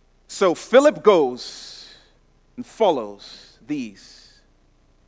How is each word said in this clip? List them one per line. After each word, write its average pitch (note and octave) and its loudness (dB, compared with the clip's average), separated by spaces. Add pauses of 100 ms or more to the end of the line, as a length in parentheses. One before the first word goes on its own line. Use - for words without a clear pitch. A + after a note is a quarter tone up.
(260)
So F#3 0
Philip C4+ 2
goes - -2 (600)
and B2 -14
follows A#2+ -6
these - -12 (680)